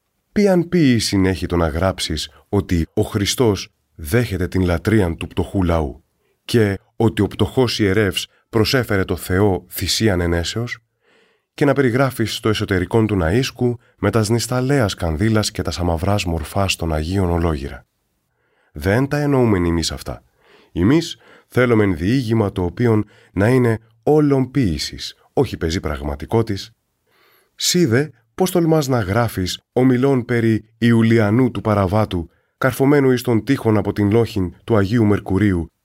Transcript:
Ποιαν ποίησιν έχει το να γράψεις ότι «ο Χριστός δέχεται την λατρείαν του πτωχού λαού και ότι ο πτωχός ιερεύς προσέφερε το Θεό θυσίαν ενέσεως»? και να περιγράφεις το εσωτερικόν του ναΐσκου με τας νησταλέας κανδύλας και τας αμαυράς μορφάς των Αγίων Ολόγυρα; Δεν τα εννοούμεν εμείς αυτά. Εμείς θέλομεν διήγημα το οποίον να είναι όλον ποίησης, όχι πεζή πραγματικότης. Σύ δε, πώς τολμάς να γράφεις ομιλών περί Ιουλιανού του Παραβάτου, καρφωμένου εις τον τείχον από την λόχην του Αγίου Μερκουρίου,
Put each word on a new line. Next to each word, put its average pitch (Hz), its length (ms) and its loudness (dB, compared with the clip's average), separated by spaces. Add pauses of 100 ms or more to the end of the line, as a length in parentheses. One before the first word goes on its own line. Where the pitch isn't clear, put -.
(320)
Ποιαν 185 360 2
ποίησιν 120 580 2
έχει 90 200 -2
το 85 100 -2
να 85 120 2
γράψεις 82 600 -4 (180)
ότι 87 460 0
«ο 107 80 0
Χριστός 104 680 0 (260)
δέχεται 90 540 -2
την 92 140 0
λατρείαν 87 540 0
του 90 100 -10
πτωχού - 360 -4
λαού 80 420 -2 (400)
και 104 340 0 (180)
ότι 107 260 0
ο 95 40 2
πτωχός 110 520 -2
ιερεύς 101 480 0 (220)
προσέφερε 110 560 0
το 90 120 -4
Θεό 95 520 0
θυσίαν 92 520 -2
ενέσεως»? 85 580 -4 (760)
και 151 100 -2
να 143 80 2
περιγράφεις 127 680 -2
το - 80 -2
εσωτερικόν 104 580 0
του 101 160 0
ναΐσκου 120 520 0 (240)
με 101 120 0
τας 110 180 0
νησταλέας 127 680 0
κανδύλας 104 560 0
και - 120 -8
τας 82 160 -6
αμαυράς 87 460 -2
μορφάς 90 520 -4
των 80 160 -4
Αγίων 87 380 -2
Ολόγυρα; 76 560 -4 (840)
Δεν 101 360 0
τα 147 100 -4
εννοούμεν 123 460 2
εμείς 85 280 0
αυτά. 65 300 -12 (500)
Εμείς 160 440 2 (300)
θέλομεν 110 500 2
διήγημα 110 560 0
το 92 120 -4
οποίον 107 400 0 (280)
να 98 160 2
είναι 120 300 2 (240)
όλον 139 480 2
ποίησης, 82 640 -4 (180)
όχι 98 240 -2
πεζή 82 240 -4
πραγματικότης. 76 920 -4 (840)
Σύ - 300 0
δε, 131 240 0 (260)
πώς 185 160 0
τολμάς 160 380 2
να 127 120 0
γράφεις 98 600 -2 (120)
ομιλών 127 520 2
περί 113 400 0 (140)
Ιουλιανού 113 720 4
του 98 100 -8
Παραβάτου, 101 720 0 (280)
καρφωμένου 135 520 2
εις 123 120 2
τον 117 220 0
τείχον 113 320 0
από 101 160 -2
την 101 180 2
λόχην 101 440 0 (100)
του 117 120 0
Αγίου 104 280 2
Μερκουρίου, 95 680 0 (120)